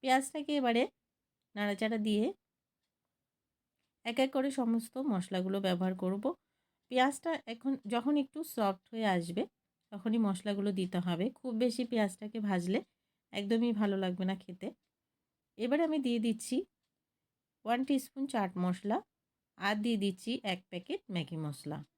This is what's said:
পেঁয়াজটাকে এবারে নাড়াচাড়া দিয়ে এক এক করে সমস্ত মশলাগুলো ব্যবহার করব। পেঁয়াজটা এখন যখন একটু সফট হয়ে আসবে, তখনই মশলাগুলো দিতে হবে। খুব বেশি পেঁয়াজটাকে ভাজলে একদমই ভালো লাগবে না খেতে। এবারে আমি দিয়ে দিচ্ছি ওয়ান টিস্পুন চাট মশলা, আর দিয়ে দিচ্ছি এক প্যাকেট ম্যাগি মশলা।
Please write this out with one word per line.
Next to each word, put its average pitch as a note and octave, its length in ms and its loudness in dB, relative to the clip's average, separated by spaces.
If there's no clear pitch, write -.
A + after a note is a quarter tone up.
পেঁয়াজটাকে C4+ 500 2
এবারে A#3+ 260 4
নাড়াচাড়া G#3 420 0
দিয়ে G#3+ 180 4
এক A3+ 140 -2
এক C4+ 160 6
করে C4+ 160 2
সমস্ত A#3 420 0
মশলাগুলো F#3 480 0
ব্যবহার F#3 340 2
করব। G3 200 -2
পেঁয়াজটা C#4 400 2
এখন C4 180 -4
যখন B3 240 0
একটু C#4 220 -2
সফট G3 340 0
হয়ে A3+ 260 -2
আসবে, F3 280 -2
তখনই G#3+ 360 0
মশলাগুলো G3+ 440 0
দিতে F#3 280 -2
হবে। F3+ 260 0
খুব B3+ 140 -6
বেশি B3 220 0
পেঁয়াজটাকে G#3+ 540 -2
ভাজলে F#3+ 400 2
একদমই A3+ 400 2
ভালো G3+ 240 2
লাগবে F#3 280 -2
না F#3 100 0
খেতে। F#3 320 -12
এবারে B3 260 2
আমি D#4 160 2
দিয়ে A#3+ 200 2
দিচ্ছি A3+ 360 0
ওয়ান A#3 200 2
টিস্পুন C4+ 420 0
চাট G3+ 300 0
মশলা, F3+ 400 0
আর G3+ 260 0
দিয়ে A#3 140 2
দিচ্ছি G3 340 -2
এক F#3 220 -2
প্যাকেট G3 360 -8
ম্যাগি E3 260 -4
মশলা। D3+ 400 -6